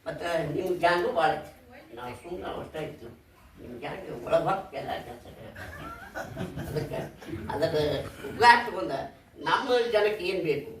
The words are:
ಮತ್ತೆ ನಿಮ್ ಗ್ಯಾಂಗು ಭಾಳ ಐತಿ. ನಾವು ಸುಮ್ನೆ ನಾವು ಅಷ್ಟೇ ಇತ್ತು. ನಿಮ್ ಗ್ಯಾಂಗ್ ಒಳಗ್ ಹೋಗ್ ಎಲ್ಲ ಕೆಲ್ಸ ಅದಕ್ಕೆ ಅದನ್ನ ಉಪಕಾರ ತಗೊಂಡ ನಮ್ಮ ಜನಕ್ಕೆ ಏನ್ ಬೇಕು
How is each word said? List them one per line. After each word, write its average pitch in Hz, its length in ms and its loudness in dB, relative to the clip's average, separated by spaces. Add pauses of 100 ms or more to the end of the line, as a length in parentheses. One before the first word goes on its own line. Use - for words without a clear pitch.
ಮತ್ತೆ 160 480 -2
ನಿಮ್ 180 240 0
ಗ್ಯಾಂಗು 175 340 4
ಭಾಳ 165 180 6
ಐತಿ. - 680 -8
ನಾವು 123 180 -8
ಸುಮ್ನೆ 180 280 -8
ನಾವು - 180 -6
ಅಷ್ಟೇ 156 220 -8
ಇತ್ತು. - 240 -10 (560)
ನಿಮ್ 120 160 -12
ಗ್ಯಾಂಗ್ - 480 -8
ಒಳಗ್ - 180 4
ಹೋಗ್ - 300 0
ಎಲ್ಲ 139 160 -6 (140)
ಕೆಲ್ಸ - 220 -14 (1300)
ಅದಕ್ಕೆ 151 420 -4 (500)
ಅದನ್ನ 156 280 2 (500)
ಉಪಕಾರ - 420 8
ತಗೊಂಡ - 220 -4 (440)
ನಮ್ಮ - 560 2
ಜನಕ್ಕೆ 208 320 4
ಏನ್ 185 200 0
ಬೇಕು - 260 0 (100)